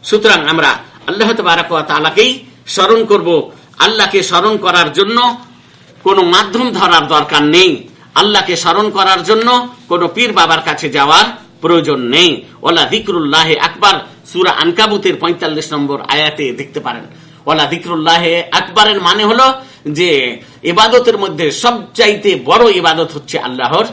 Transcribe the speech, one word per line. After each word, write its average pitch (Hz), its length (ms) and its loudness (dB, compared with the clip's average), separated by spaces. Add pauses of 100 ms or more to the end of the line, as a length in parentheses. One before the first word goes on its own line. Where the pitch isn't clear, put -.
সুতরাং 208 460 0
আমরা 156 200 2 (380)
আল্লাহ 208 260 -2
তাবারাক 175 380 -2
ওয়া 160 100 -2
তাআলাকেই 160 580 0 (280)
স্মরণ 214 380 2
করব। 170 460 0 (280)
আল্লাহকে 196 440 0
স্মরণ 196 340 0
করার 175 360 0
জন্য 220 440 0 (680)
কোনো 190 180 2
মাধ্যম 196 500 0
ধরার 175 360 2
দরকার 147 360 0
নেই। 160 440 2 (280)
আল্লাহকে 185 400 0
স্মরণ 202 340 0
করার 190 340 0
জন্য 233 440 2 (200)
কোনো 175 200 0
পীর 214 240 -2
বাবার 165 300 2
কাছে 151 280 -6
যাওয়ার 147 360 4 (360)
প্রয়োজন 156 400 0
নেই। 139 440 0 (160)
ওয়ালা 165 220 0
যিকরুল্লাহি 160 760 0
আকবার, 185 360 0 (400)
সূরা 180 180 0
আনকাবুতের 190 640 0
পঁয়তাল্লিশ 160 580 -6
নম্বর 143 280 -4
আয়াতে 147 520 -2
দেখতে 135 260 -10
পারেন। 120 240 -10 (420)
ওয়ালা 151 200 0
যিকরুল্লাহি 170 680 -2 (160)
আকবারের 196 500 0
মানে 196 240 0
হলো 262 280 4 (340)
যে 147 540 -2 (220)
ইবাদতের 220 540 2
মধ্যে 165 340 -2
সবচাইতে 208 960 0
বড় 214 260 4
ইবাদত 165 420 0
হচ্ছে 151 260 -8
আল্লাহর 127 540 -2